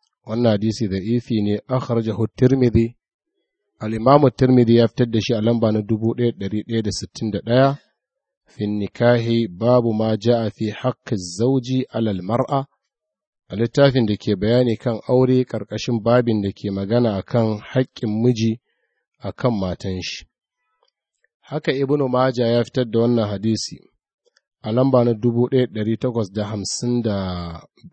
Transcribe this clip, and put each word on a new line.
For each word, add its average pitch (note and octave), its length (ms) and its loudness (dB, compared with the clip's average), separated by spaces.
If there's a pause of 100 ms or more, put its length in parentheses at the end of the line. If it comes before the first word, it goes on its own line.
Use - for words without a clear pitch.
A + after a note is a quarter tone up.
(260)
Wannan A2+ 260 2
hadisi G#2+ 360 -2
da'ifi G#2+ 540 -2
ne, G#2 260 -2
akhrajahu A2+ 580 -2 (100)
Tirmidhi. A#2+ 600 2 (840)
Al-Imam A2+ 520 2
Tirmidhi B2 460 4
ya A#2 120 6
fitar B2 180 0
da A2+ 140 0
shi A#2 140 -2
a G#2+ 60 -2
lamba A2+ 320 2
na G#2+ 100 0
dubu A2 340 -2
ɗaya A#2+ 160 0
da G2 140 -10
ɗari G#2 200 -6
ɗaya A2+ 160 -4
da G#2 80 -4
sittin - 400 -8
da G2 160 -4
ɗaya, C3+ 320 2 (680)
fin G#2 320 -6
nikahi, A#2 680 0
babu A2+ 480 2
ma A2 220 0
ja'a A2+ 340 0
fi A2 200 -6
haqqi - 440 -6 (220)
zauji B2+ 540 0
alal G#2+ 320 -4
mar'a, A#2+ 440 -2 (840)
a - 80 -10
littafin B2+ 500 2
da G#2 100 0
ke G#2+ 200 -2
bayani A2+ 400 0
kan A2+ 220 -4 (100)
aure B2+ 360 4
ƙarƙashin A2+ 580 -6
babin A#2 400 2
da G2 80 -2
ke G2+ 200 -8
magana G2+ 480 0
a F#2 40 -4
kan A2 380 -2 (120)
haƙƙin A2+ 500 -2
miji A2+ 380 2 (600)
a G2 100 -8
kan B2 220 -2
matan F#2 480 -6
shi. - 240 -14 (1200)
Haka D3+ 220 -4
Ibn C#3 380 0
Majah B2 360 2
ya A#2+ 180 2
fitar B2+ 200 -2
da A2+ 160 -2
wannan A#2 280 2
hadisi G#2+ 480 -4 (840)
a A2 100 -6
lamba B2+ 320 4
na A#2+ 100 2
dubu A#2 360 0
ɗaya B2+ 160 2
da G#2+ 140 -8
ɗari A2 180 -2
takwas A2+ 340 -4
da G#2 140 -4
hamsin A2+ 560 -4
da F2+ 580 -4 (320)